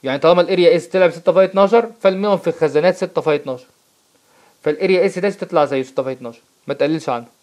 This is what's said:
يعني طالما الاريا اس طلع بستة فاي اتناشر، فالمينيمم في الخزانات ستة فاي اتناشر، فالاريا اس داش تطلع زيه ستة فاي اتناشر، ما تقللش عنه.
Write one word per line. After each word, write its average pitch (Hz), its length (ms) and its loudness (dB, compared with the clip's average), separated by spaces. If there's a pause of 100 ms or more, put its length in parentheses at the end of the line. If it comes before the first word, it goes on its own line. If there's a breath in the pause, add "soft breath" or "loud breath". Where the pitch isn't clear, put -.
يعني 135 160 -4
طالما 170 220 4
الاريا 175 340 4
اس 165 120 -4
طلع 185 200 2
بستة 165 240 -2
فاي 185 140 4
اتناشر، 196 460 2 (100)
فالمينيمم 196 360 0
في - 100 -6
الخزانات 160 480 0
ستة 170 260 -6
فاي 151 140 0
اتناشر، 131 300 -8 (960 soft breath)
فالاريا 185 420 0
اس 190 140 -4
داش 196 160 -4
تطلع 170 300 0
زيه 135 180 -4
ستة 131 200 -6
فاي 131 100 -6
اتناشر، 120 280 -16 (260)
ما 143 60 -6
تقللش 147 360 -4
عنه. 117 160 -6 (160)